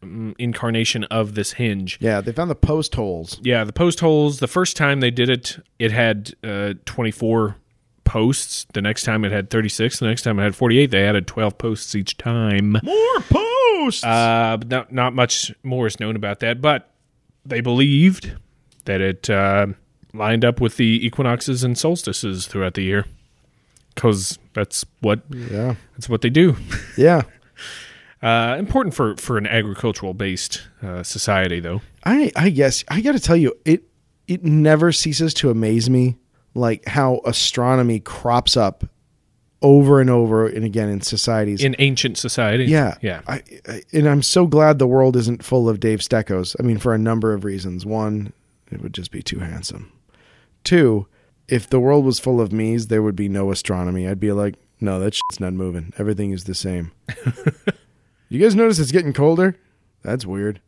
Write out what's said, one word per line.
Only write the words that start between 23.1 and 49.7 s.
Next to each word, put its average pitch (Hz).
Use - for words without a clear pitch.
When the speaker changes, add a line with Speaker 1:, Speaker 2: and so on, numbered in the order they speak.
Speaker 1:
'cause 101
that's -
what, 107
Speaker 2:
Yeah. 120
Speaker 1:
that's -
what 117
they 117
do. 156
Speaker 2:
Yeah. 156
Speaker 1:
Uh, 117
important 202
for, 110
for 120
an 101
agricultural-based, 101
uh, 90
society, 92
though. 85
Speaker 2:
I, 262
I 175
guess, 135
I 165
gotta 262
tell 170
you, 151
it, 160
it 180
never 156
ceases 156
to -
amaze 113
me, 127
like, 117
how 131
astronomy 120
crops -
up 104
over 139
and 127
over 110
and 110
again 107
in 101
societies. 107
Speaker 1:
In 131
ancient 135
society. 120
Speaker 2:
Yeah. 147
Speaker 1:
Yeah. 92
Speaker 2:
I, 135
I, 110
and 151
I'm 143
so 180
glad 151
the 135
world 131
isn't 120
full 123
of 104
Dave 110
Steckos. 98
I -
mean, 120
for 123
a 110
number 110
of 101
reasons. 92
One, 107
it -
would -
just -
be -
too -
handsome. 87